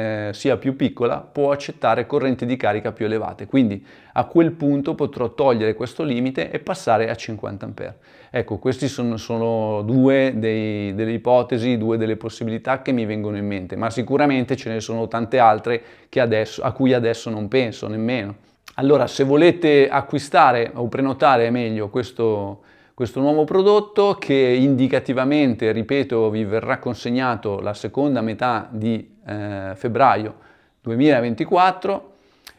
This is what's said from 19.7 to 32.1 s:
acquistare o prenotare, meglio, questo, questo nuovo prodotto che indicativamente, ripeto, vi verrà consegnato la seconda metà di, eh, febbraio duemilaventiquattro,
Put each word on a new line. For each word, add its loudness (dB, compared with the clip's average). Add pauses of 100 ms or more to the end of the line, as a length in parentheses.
acquistare 2
o -4
prenotare, 2
meglio, -2
questo, -4 (320)
questo -4
nuovo 2
prodotto 2
che 0
indicativamente, 2
ripeto, 0
vi -2
verrà -2
consegnato -4
la -6
seconda -2
metà -4
di, -4
eh, -8
febbraio 2 (460)
duemilaventiquattro, 0 (460)